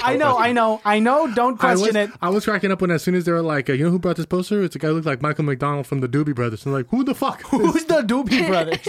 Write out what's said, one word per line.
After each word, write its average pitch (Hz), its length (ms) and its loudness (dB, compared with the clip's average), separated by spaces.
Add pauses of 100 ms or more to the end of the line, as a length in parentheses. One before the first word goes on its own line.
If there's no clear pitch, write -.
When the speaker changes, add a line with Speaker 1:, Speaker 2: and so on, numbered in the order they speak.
Speaker 1:
I 254 80 2
Speaker 2:
don't 277 80 0
Speaker 1:
know, 285 160 4
Speaker 2:
question 233 140 2
Speaker 1:
I 247 40 0
know, 220 320 2
I 208 140 2
know. 254 340 2
Don't 240 320 0
Speaker 2:
I 254 60 4
was, 185 120 2
Speaker 1:
question 214 140 2
it. 208 140 0 (100)
Speaker 2:
I 175 80 -2
was 208 160 0
cracking 202 280 0
up 185 80 -2
when, 180 100 0
as 160 140 2
soon 180 100 0
as 175 120 0
they 175 60 0
were 165 100 0
like, 147 280 -2
uh, 135 40 2
"You 139 100 0
know 175 80 2
who 185 80 0
brought 170 160 0
this 165 100 -6
poster? 185 380 -2
It's 165 100 -4
a 135 60 -10
guy 156 80 -2
who 156 60 0
looked 160 120 -4
like 135 160 -2
Michael 151 220 -2
McDonald 143 420 -2
from 139 140 -4
the 131 80 -2
Doobie 143 260 0
Brothers." 117 320 -4
And 139 80 -2
I'm 135 60 -2
like, 117 100 -8
"Who 254 140 0
the 262 100 0
fuck?" - 280 -4
Speaker 1:
<laughs> - 40 -18
Who's 320 380 2
the 320 180 2
Doobie 247 460 0
Brothers? 165 400 0